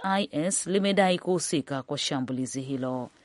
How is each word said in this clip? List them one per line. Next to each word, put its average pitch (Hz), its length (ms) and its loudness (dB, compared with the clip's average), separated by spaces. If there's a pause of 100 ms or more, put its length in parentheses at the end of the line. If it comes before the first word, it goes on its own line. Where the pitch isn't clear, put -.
I 196 280 0
S 170 360 -2
limedai 190 520 4
kuhusika 147 640 0
kwa 143 140 -4
shambulizi 131 640 -2
hilo. 127 480 -4 (160)